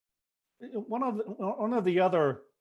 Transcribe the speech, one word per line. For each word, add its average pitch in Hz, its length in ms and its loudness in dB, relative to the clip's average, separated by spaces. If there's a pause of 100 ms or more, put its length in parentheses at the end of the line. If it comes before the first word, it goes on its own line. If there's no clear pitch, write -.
(720)
One 240 300 -4
of 240 140 -2
the, 214 80 -4
one 220 480 -4
of 226 120 0
the 180 160 4
other 165 420 2 (180)